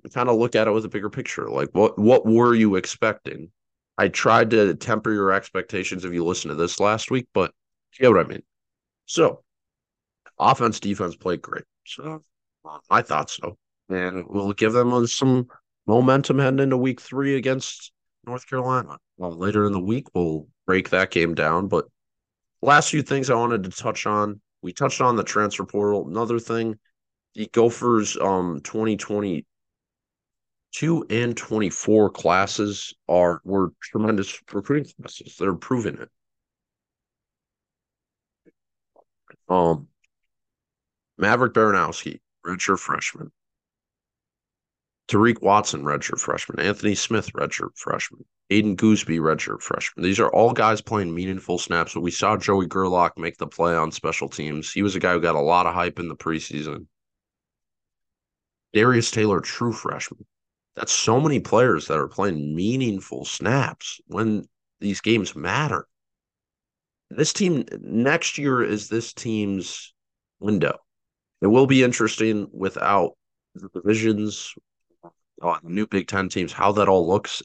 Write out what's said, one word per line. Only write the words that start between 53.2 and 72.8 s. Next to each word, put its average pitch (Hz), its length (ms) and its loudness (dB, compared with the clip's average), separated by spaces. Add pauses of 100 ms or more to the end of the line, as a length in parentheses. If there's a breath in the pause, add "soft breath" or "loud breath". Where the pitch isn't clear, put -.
the 78 100 -8
play 85 280 0
on 80 180 -2
special 78 360 -6
teams. 76 440 -8
He 95 100 -2
was 101 120 0
a 90 60 -4
guy 90 120 2
who 87 80 2
got 82 140 2
a 73 60 0
lot 85 260 4
of 85 80 -2
hype 87 240 -2
in 87 100 -8
the 78 80 -10
preseason. 76 680 -8 (1900)
Darius 117 380 4
Taylor, 107 300 2
true 120 320 -4
freshman. - 520 -10 (520)
That's - 160 -4
so 120 280 2
many 151 200 2
players 104 480 2
that 78 100 0
are 69 100 -2
playing 78 460 -4
meaningful 101 720 -4
snaps - 800 -4
when 107 400 -2 (340)
these 98 220 -4
games 107 340 0
matter. 95 500 -4 (1200)
This 147 240 -2
team, 175 320 0 (140)
next 139 580 0
year 135 240 0
is 104 260 -4
this 113 240 -6
team's 104 800 -6 (480)
window. 95 380 0 (640)
It 98 60 4
will 127 180 8
be 131 160 4
interesting 110 720 0
without 95 600 0 (420)